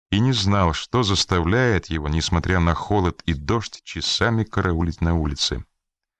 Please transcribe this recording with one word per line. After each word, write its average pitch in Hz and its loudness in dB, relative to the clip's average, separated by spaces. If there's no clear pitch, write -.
и 98 2
не 131 4
знал, 98 2
что - -2
заставляет 95 2
его, 76 -4
несмотря 82 0
на 85 2
холод 95 -2
и 85 0
дождь, 76 -4
часами - -2
караулить 87 -2
на 85 0
улице. 73 -2